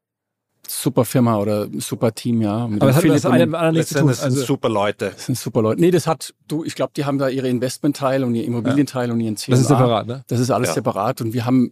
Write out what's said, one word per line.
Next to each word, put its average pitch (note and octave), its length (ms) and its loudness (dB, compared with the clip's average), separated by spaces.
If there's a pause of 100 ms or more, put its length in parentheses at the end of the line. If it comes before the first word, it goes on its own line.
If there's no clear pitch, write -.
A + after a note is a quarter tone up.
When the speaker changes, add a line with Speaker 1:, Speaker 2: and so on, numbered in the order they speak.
(680)
Speaker 1:
super - 380 0
Firma A#2 320 2
oder G#2 300 -2 (100)
super B2 380 -4
Team, A#2 260 -2
ja. A2 260 -2
Mit G#2+ 140 -2
Speaker 2:
Aber C#3 40 4
Speaker 1:
dem - 20 6
Speaker 2:
das C3+ 80 4
hat E3 60 4
Speaker 1:
Philipp D3+ 160 4
Speaker 2:
das - 80 0
Speaker 1:
und - 80 2
Speaker 2:
eine - 100 6
Speaker 1:
dem - 80 0
Speaker 2:
mit - 20 -4
dem E3 60 -4
anderen D#3+ 160 2
nichts E3 140 0
zu D3 100 0
tun. C#3+ 80 4
Speaker 3:
Letztendlich B2+ 280 0
sind C#3+ 60 0
Speaker 2:
Also C3 120 0
Speaker 3:
super C3 160 -2
Leute. G#2 460 -2
Speaker 1:
Das - 120 -16
sind B2+ 100 -2
super A#2+ 240 -2
Leute. A2 200 2
Nee, F3 100 4
das F3 160 2
hat, - 260 -4 (140)
du, D#3 160 -6
ich D3 120 -8
glaub, C3+ 200 -4
die D3 100 -2
haben C#3 140 -2
da C3+ 100 0
ihre C3 200 -2
Investmentteile C3 760 -2
und A#2+ 80 0
ihr A#2 120 -2
Immobilienteil B2 680 0
und A#2 80 0
ihren A2 180 -2
C - 140 -4
A. - 20 2
Speaker 2:
Das B2+ 80 6
ist A#2 60 0
separat, A#2+ 400 2
ne? B2+ 200 -10
Speaker 1:
Das A#2+ 120 -2
ist B2 100 0
alles G#2+ 200 0
Speaker 3:
Ja. D#2+ 60 0
Speaker 1:
separat A2+ 460 -2
und A2 120 -4
wir A#2+ 120 -2
haben B2+ 260 2